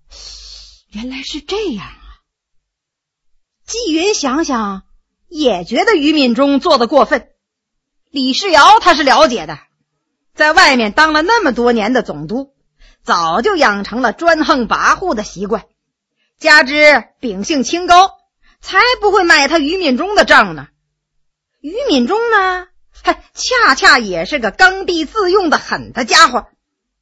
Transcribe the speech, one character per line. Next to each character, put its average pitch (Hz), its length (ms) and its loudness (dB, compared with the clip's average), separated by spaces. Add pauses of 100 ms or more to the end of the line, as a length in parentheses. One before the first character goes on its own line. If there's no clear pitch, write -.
(920)
原 220 180 -12
来 262 140 -12
是 294 180 -12
这 403 320 -6
样 196 140 -10
啊。 - 340 -20 (1400)
纪 427 300 -6
云 359 180 -2
想 294 320 -4
想， 208 380 -6 (460)
也 247 360 -4
觉 277 200 -4
得 440 100 2
于 302 180 0
敏 262 220 0
中 277 260 2
做 320 160 2
得 240 100 0
过 262 180 2
分。 262 240 -4 (840)
李 262 220 -4
世 - 180 -4
尧 320 300 6
他 349 140 2
是 302 100 -2
了 262 240 4
解 196 180 -6
的， 151 140 -14 (760)
在 302 180 2
外 320 240 4
面 220 140 0
当 311 220 2
了 302 100 0
那 453 180 2
么 302 120 0
多 240 180 0
年 226 220 0
的 247 100 0
总 151 240 -12
督， 247 260 -10 (520)
早 175 360 -2
就 403 140 0
养 214 300 0
成 233 180 -6
了 233 100 0
专 330 320 0
横 262 220 0
跋 196 300 0
扈 359 180 -6
的 214 80 -6
习 202 240 -12
惯， 202 200 -6 (680)
加 302 280 2
之 294 400 4 (160)
秉 202 240 -8
性 294 180 -2
清 349 240 -4
高， 359 320 4 (420)
才 381 200 -2 (200)
不 415 120 2
会 403 100 2
买 320 240 2
他 320 140 0
于 294 160 -4
敏 302 200 -2
中 392 200 -4
的 311 80 4
账 214 320 4
呢。 135 100 -16 (960)
于 311 160 -12 (120)
敏 254 200 2
中 392 100 -2 (140)
呢， 370 340 -2 (380)
他 349 80 0 (220)
恰 440 420 0
恰 302 240 2
也 180 240 -6
是 294 160 -6
个 214 100 -2
刚 370 340 2
愎 320 200 -4
自 370 260 -2
用 370 180 2
的 233 100 2
很 135 340 -8
的 247 120 -4
家 320 220 4
伙， 233 200 -4 (560)